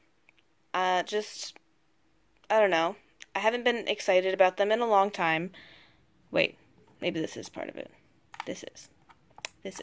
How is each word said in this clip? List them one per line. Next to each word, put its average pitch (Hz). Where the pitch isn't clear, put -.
Uh, 180
just, -
I 220
don't 202
know. 170
I 190
haven't 226
been 240
excited 190
about 185
them 202
in 226
a 240
long 202
time. 165
Wait, -
maybe -
this -
is -
part -
of -
it. -
This -
is. -
This 190